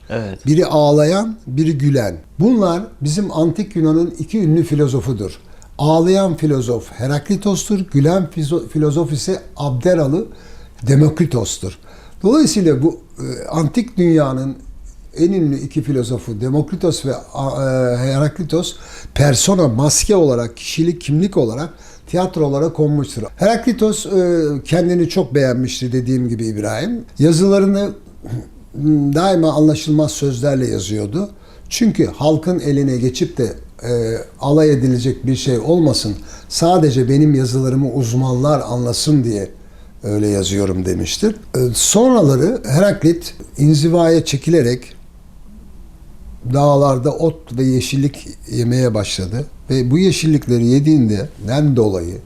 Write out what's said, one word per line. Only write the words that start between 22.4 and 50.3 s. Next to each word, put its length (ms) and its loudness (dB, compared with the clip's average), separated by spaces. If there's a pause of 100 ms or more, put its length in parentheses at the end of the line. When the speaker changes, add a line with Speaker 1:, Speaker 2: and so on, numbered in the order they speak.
Speaker 2:
konmuştur. 500 -2 (120)
Heraklitos, 720 0
e, 400 2 (200)
kendini 440 2
çok 260 -2
beğenmişti 560 0
dediğim 380 -2
gibi 160 -4
İbrahim. 600 -4 (140)
Yazılarını 720 2 (1300)
daima 380 2
anlaşılmaz 580 2
sözlerle 560 -2
yazıyordu. 600 -4 (400)
Çünkü 360 2
halkın 540 0
eline 380 0
geçip 400 -2
de, 160 -2 (300)
e, 340 -2 (220)
alay 320 4
edilecek 540 0
bir 100 0
şey 240 -2
olmasın, 560 0 (340)
sadece 600 2
benim 260 4
yazılarımı 580 0
uzmanlar 640 0
anlasın 640 0
diye 260 -4 (540)
öyle 240 0
yazıyorum 580 0
demiştir. 500 -2 (200)
E, 40 0 (140)
sonraları 920 2
Heraklit 680 0 (220)
inzivaya 680 4
çekilerek 720 0 (1600)
dağlarda 580 2
ot 460 -4
ve 60 0
yeşillik 640 -2 (240)
yemeye 420 0
başladı. 520 -4 (240)
Ve 220 0
bu 60 4
yeşillikleri 680 2